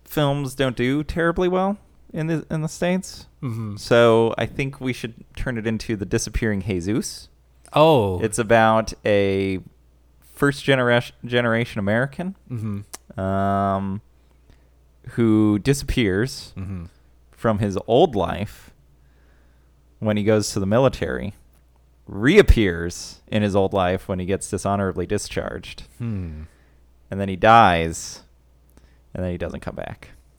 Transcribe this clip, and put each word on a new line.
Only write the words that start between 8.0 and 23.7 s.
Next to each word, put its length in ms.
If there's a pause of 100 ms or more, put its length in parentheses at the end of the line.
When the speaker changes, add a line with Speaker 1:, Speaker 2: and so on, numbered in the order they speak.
Speaker 1:
It's 200
about 540 (120)
a 540 (720)
first 300
genera-, 400 (200)
generation 560
American, 560 (160)
Speaker 2:
Mm-hmm. 680
Speaker 1:
um, 840 (1120)
who 480
disappears 960
Speaker 2:
Mm-hmm. 280 (460)
Speaker 1:
from 280
his 180 (100)
old 280
life 560 (1300)
when 180
he 60
goes 300
to 60
the 60
military. 680 (720)
Reappears 1200
in 160
his 120
old 180